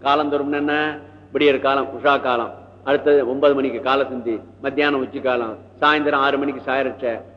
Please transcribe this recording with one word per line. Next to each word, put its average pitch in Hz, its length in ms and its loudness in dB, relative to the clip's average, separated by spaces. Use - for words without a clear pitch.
காலந்தோறும் 143 540 0
என்ன? 147 140 -2
விடியற் 139 340 4
காலம், 135 300 0
உஷா 139 180 2
காலம், 117 260 -2
அடுத்தது 143 380 4
ஒன்பது 143 220 4
மணிக்கு 135 260 -2
கால 131 300 0
சிந்தி, 117 260 -4
மத்தியானம் 139 420 0
உச்சி 139 240 -8
காலம், 120 260 -2
சாயந்தரம் 147 460 2
ஆறு 139 160 2
மணிக்கு 135 260 -6
சாயரட்சை, 131 460 -2